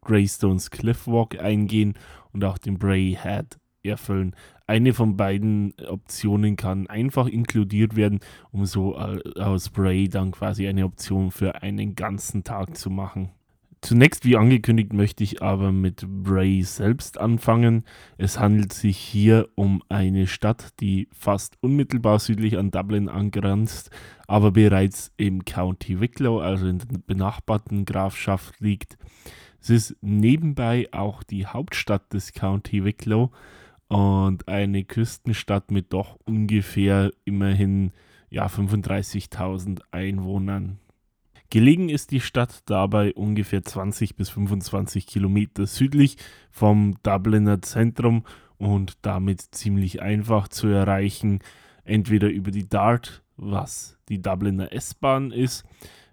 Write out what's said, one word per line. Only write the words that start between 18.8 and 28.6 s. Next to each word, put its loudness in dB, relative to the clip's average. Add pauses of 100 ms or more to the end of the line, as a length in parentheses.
hier 4
um 0
eine 0
Stadt, -4
die -2
fast -4
unmittelbar 2
südlich 0
an 0
Dublin -2
angrenzt, -2 (360)
aber 6
bereits 4
im -2
County -4
Wicklow, -2
also -2
in -2
der -14 (180)
benachbarten -2
Grafschaft, -4
liegt. -4 (600)